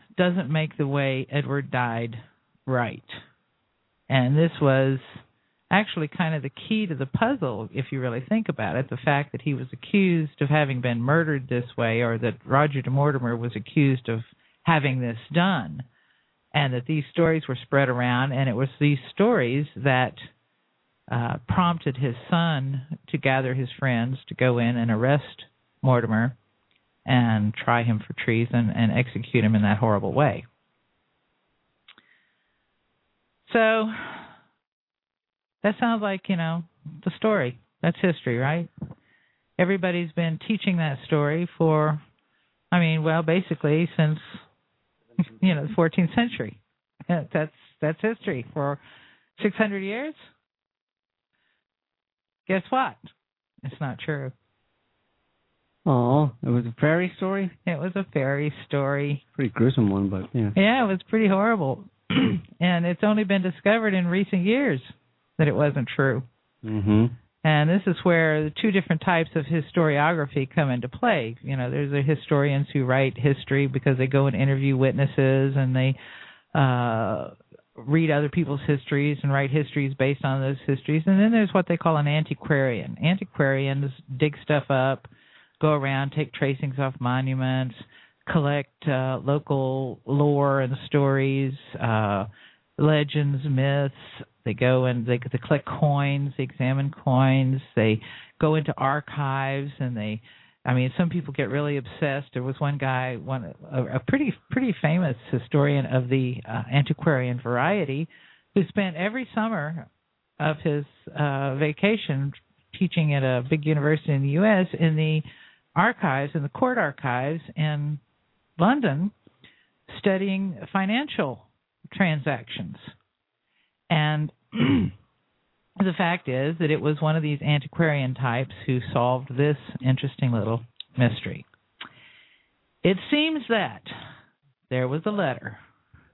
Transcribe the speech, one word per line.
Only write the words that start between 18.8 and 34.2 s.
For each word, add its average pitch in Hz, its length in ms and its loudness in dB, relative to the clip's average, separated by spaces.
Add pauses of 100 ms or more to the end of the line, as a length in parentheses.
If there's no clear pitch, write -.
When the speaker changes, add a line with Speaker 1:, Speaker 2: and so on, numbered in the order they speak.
Speaker 1:
stories 147 600 2
that, 127 400 2 (960)
uh, 120 260 -2 (100)
prompted 170 500 0
his 127 180 -2 (140)
son 139 680 -2 (120)
to 160 100 -4
gather 131 340 0
his 127 240 -4
friends 127 400 0 (100)
to - 60 -14
go 127 240 2
in 120 180 2
and 117 140 0
arrest 127 540 0 (400)
Mortimer 120 520 2 (680)
and 110 480 2
try 120 300 0
him 113 160 0
for - 140 -10
treason 117 640 0
and 113 160 2
execute 120 520 0
him 110 120 4
in 104 60 4
that 104 160 2
horrible 101 360 0
way. 120 320 0 (3000)
So 220 360 2 (1700)